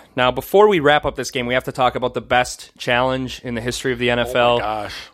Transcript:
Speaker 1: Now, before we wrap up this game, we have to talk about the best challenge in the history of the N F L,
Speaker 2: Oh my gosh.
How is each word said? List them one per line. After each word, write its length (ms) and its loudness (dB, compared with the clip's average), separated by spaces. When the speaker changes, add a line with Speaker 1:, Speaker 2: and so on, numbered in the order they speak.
Speaker 1:
Now, 140 2
before 380 4
we 120 4
wrap 260 4
up 100 -4
this 160 -8
game, 160 -4
we 80 -2
have 80 0
to 80 -8
talk 240 0
about 180 -4
the 80 -4
best 560 -2
challenge 680 -2
in 120 -8
the 60 -6
history 320 -4
of 40 -4
the 140 0
N 80 0
F 160 -4
L, 220 4
Speaker 2:
Oh 20 0
my 20 -2
gosh. 320 -6